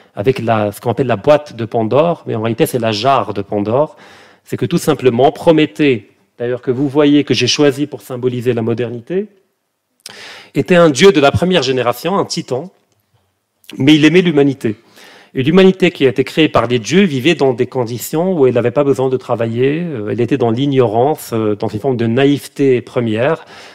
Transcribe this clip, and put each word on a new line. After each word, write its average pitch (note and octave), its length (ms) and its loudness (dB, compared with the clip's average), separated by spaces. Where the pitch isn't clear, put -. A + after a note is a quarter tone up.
avec A2+ 240 -2
la, A2 320 -2
ce - 100 -14
qu'on B2 80 -4
appelle C3 160 -2
la A#2+ 100 -2
boîte C#3+ 400 0
de A#2 100 -8
Pandore, B2 600 -2
mais B2 80 -8
en A2+ 80 -6
réalité A#2 240 -2
c'est C3 140 -2
la A2+ 120 -2
jarre G#2+ 440 -2
de G2+ 80 -6
Pandore. G#2+ 540 -2
C'est - 140 -10
que - 80 -6
tout E3+ 140 -2
simplement, B2+ 520 2
Prométhée, D3+ 800 0
d'ailleurs A#2+ 240 -6
que C3+ 80 0
vous C3+ 180 -2
voyez D3 340 4
que C#3 120 -2
j'ai B2 100 0
choisi C#3+ 400 0
pour C3+ 160 -10
symboliser B2 520 -4
la A2+ 100 -4
modernité, A#2+ 640 -6
était D3+ 200 2
un E3+ 140 6
dieu D3+ 220 6
de D3+ 80 2
la C#3 120 4
première F3+ 300 0
génération, C3 560 -2
un D3+ 80 -2
titan, D#3+ 460 -8
mais C3+ 160 4
il D3+ 120 4
aimait E3 180 4
l'humanité. C#3+ 520 0
Et C3+ 100 -2
l'humanité F#3 480 4
qui C#3+ 140 0
a C3 40 4
été B2+ 160 0
créée D#3 240 0
par A#2 180 0
les B2 100 0
dieux C3 260 2
vivait D3 320 0
dans C#3 180 2
des B2 120 -2
conditions C3+ 720 -4
où C3+ 100 4
elle A#2+ 80 0
n'avait A#2+ 140 0
pas D3 140 0
besoin C3+ 240 0
de C3 80 -2
travailler, B2 640 -4
euh, C3+ 320 -8
elle A2 80 -4
était A#2+ 180 -2
dans A2+ 140 0
l'ignorance, B2+ 800 0
euh, A2 240 -2
dans G#2+ 140 -6
une G#2 100 -8
forme C3+ 160 -2
de A2+ 100 -2
naïveté C3+ 760 0
première. A#2+ 640 -4